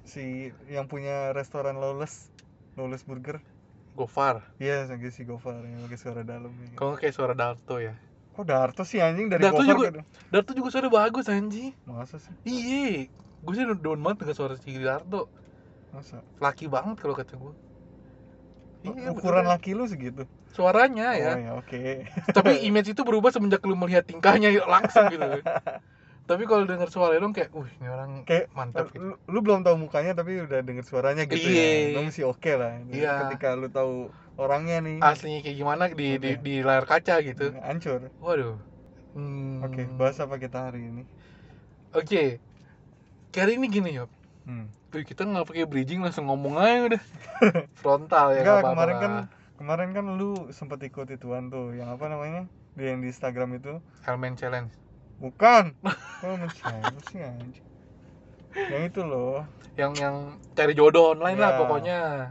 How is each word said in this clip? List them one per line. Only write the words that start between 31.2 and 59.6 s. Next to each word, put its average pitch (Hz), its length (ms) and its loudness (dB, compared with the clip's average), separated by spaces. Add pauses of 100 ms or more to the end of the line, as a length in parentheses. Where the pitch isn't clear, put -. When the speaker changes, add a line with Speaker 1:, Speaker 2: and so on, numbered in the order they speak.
Speaker 1:
gitu 160 160 -2
Speaker 2:
Iya. 160 480 4
Speaker 1:
ya. 147 80 -2
Lu 147 80 -2
masih 156 240 -6
oke 151 240 -2
lah. 120 320 -2
Speaker 2:
Iya. 143 280 -2 (120)
Speaker 1:
Ketika 131 320 -2
lu 131 100 -6
tahu 131 260 -2 (440)
orangnya 147 420 0
nih. 160 220 -4
Speaker 2:
Aslinya 151 400 4
kayak 143 160 -8
gimana 147 320 0
di, 147 320 -2
di, 135 160 -2
Speaker 1:
Oke. 123 80 -12
Speaker 2:
di 139 160 -4
layar 131 240 4
kaca 165 400 4
gitu. 139 240 -4
Speaker 1:
Hmm, 127 160 -12
hancur. 135 560 -6
Speaker 2:
Waduh. 127 400 -4 (560)
Hmm. 135 480 -8
Speaker 1:
Oke, 131 320 -6
bahas 135 240 0
apa 139 160 -6
kita 127 320 -8
hari 120 160 -12
ini? 117 180 -12 (920)
Speaker 2:
Oke. 156 400 2 (960)
Hari 196 240 4
ini 262 100 0
gini, 185 300 -2
Yop. 123 160 -10 (320)
Speaker 1:
Hmm. 117 240 -12 (200)
Speaker 2:
Tuh, 147 160 -8
kita - 160 -10
nggak 190 240 0
pakai 160 240 -2
bridging, 139 320 -2
langsung 170 240 -2
ngomong 139 320 -2
aja 240 200 6 (120)
udah. 226 120 0 (400)
Speaker 1:
<laughs> 175 400 2
Speaker 2:
Frontal 143 520 4
ya, 135 80 4
Speaker 1:
Enggak, - 0 -
Speaker 2:
nggak 202 160 8
apa-apa 180 160 4
Speaker 1:
kemarin 165 240 2
kan, 202 160 0
Speaker 2:
lah. 120 120 -6 (360)
Speaker 1:
kemarin 165 320 -4
kan 202 120 -4 (120)
lu 202 120 -2 (200)
sempet 139 320 -12
ikut 135 320 -12
ituan 127 400 -8
tuh, 123 240 -8
yang 120 160 -10
apa 147 160 -10
namanya? 156 400 -8 (240)
Di, 135 160 -6
yang 127 160 -4
di 127 80 -6
Instagram 127 480 -6
itu. 143 160 -12 (240)
Speaker 2:
Hellman 127 320 -6
Challenge. 123 400 -6 (480)
Speaker 1:
Bukan. 185 560 6 (160)
Speaker 2:
<laughs> - 320 -12
Speaker 1:
Hellman 180 320 -6
Challenge 117 480 -6
sih, 180 160 -14
anjing. 123 440 -14 (920)
Yang 359 320 -2
itu 196 160 -6
loh. 135 400 -2 (320)